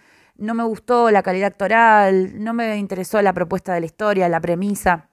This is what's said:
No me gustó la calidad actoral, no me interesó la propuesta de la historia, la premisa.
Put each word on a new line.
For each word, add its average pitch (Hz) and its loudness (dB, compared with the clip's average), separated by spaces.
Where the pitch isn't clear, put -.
No 214 -8
me 226 -4
gustó 233 0
la 196 4
calidad 190 -2
actoral, 202 2
no 226 -6
me 226 -4
interesó 196 -4
la 190 2
propuesta 180 -4
de 170 -2
la 165 -6
historia, 190 -2
la 170 -2
premisa. 175 -2